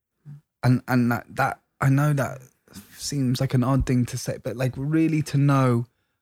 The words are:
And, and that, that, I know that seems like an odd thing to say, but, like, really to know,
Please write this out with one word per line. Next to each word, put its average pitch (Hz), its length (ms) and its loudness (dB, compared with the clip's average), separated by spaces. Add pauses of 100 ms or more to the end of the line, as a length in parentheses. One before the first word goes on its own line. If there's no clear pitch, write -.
(640)
And, 123 260 4
and 120 240 2
that, - 140 -4 (100)
that, 131 240 -2 (200)
I 135 100 4
know 147 240 2
that 131 260 -4 (560)
seems 127 440 -2
like 135 140 -2
an 127 80 2
odd 127 240 2
thing 123 200 2
to - 100 -8
say, - 260 -8
but, 110 140 -8
like, 127 200 -2
really 156 460 0
to - 160 -4
know, 131 480 2 (340)